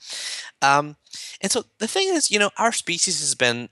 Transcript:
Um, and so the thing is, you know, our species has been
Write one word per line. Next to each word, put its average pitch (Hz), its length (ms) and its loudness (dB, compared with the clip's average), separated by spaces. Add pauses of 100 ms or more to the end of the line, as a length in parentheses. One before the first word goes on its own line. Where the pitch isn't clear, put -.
(600)
Um, 143 340 2 (460)
and 196 100 -2
so - 120 0 (160)
the 220 80 -4
thing 381 220 0
is, 330 200 2
you 208 80 0
know, 208 220 2
our 226 120 4
species 170 480 -2
has 139 140 0
been 120 380 2